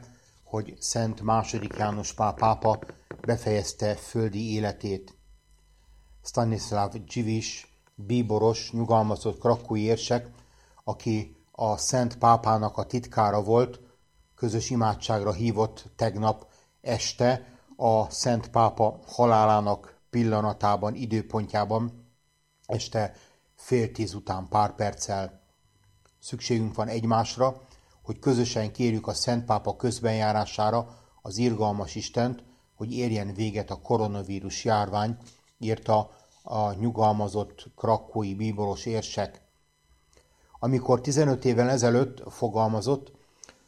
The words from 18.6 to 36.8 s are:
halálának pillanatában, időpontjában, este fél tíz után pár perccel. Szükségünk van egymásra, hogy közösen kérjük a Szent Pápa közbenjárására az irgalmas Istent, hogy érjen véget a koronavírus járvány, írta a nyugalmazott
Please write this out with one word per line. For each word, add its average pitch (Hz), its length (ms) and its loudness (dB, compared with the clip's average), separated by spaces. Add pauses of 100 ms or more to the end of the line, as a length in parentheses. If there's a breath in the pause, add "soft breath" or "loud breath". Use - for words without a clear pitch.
halálának 107 920 4 (120)
pillanatában, 107 880 0
időpontjában, 110 1120 -2 (580)
este 110 500 -4 (400 soft breath)
fél 117 360 0
tíz 101 220 -6
után 95 340 -8
pár 107 280 2
perccel. 98 680 -4 (760)
Szükségünk 113 560 -2
van 107 120 -2
egymásra, 113 720 0 (420 soft breath)
hogy - 160 -8
közösen 120 520 2
kérjük 113 360 0
a 107 60 -4
Szent 120 320 -2
Pápa 104 300 0
közbenjárására 110 1200 0 (240 loud breath)
az 95 160 -10
irgalmas 107 580 0
Istent, 120 480 -4 (320 soft breath)
hogy 110 160 -8
érjen 110 420 -2
véget 104 380 -4
a 95 100 -10
koronavírus 101 840 -2
járvány, 104 520 0 (400 loud breath)
írta 107 540 0 (320 loud breath)
a 107 300 -2
nyugalmazott 107 1000 0